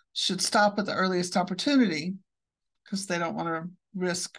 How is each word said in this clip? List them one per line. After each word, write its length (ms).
should 280
stop 380
at 60
the 60
earliest 440
opportunity, 800
'cause 180
they 120
don't 180
wanna 320
risk 440